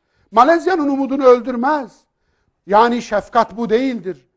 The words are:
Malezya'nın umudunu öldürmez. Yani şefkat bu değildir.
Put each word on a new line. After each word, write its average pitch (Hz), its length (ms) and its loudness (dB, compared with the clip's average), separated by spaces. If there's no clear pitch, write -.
Malezya'nın 302 560 2
umudunu 269 380 -2
öldürmez. 247 840 0
Yani 233 320 2
şefkat 214 560 -4
bu 233 120 -6
değildir. 214 680 -4